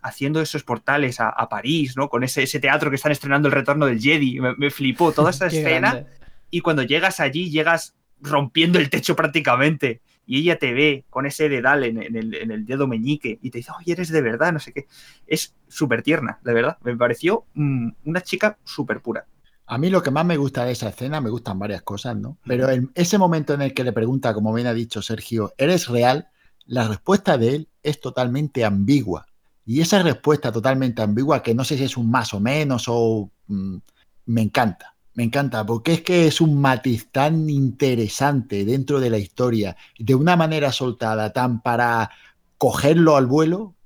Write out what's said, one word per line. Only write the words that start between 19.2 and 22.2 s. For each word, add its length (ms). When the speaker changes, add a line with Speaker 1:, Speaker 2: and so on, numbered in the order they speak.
Speaker 3:
A 120
mí 120
lo 120
que 100
más 120
me 120
gusta 280
de 80
esa 180
escena, 300
me 100
gustan 280
varias 240
cosas, 340
¿no? 140